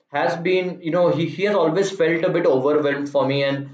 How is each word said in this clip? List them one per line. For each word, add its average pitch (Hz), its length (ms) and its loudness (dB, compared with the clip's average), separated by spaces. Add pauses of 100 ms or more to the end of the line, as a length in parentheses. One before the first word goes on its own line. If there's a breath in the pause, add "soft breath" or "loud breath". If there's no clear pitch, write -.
has 170 280 -2
been, 180 460 -2
you 165 80 -6
know, 175 180 2
he, 156 180 0
he 180 180 -4
has 208 100 0
always 175 360 0
felt 165 320 0
a 180 60 0
bit 170 160 0
overwhelmed 143 640 2
for 135 180 0
me, 139 180 0
and 139 300 -4